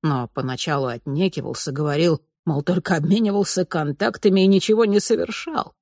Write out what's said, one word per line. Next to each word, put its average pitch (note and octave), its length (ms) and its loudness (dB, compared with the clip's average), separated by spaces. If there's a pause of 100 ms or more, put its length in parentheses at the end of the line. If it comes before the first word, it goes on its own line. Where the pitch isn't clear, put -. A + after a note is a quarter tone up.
Но C3 260 -4
поначалу C3+ 580 -6
отнекивался, C#3+ 840 -4
говорил, D3+ 500 0 (240)
мол, C#3+ 160 0
только F3 340 -2
обменивался G3+ 720 0
контактами F#3 760 0
и F#3 40 6
ничего G#3+ 400 4
не G3+ 120 2
совершал - 840 -4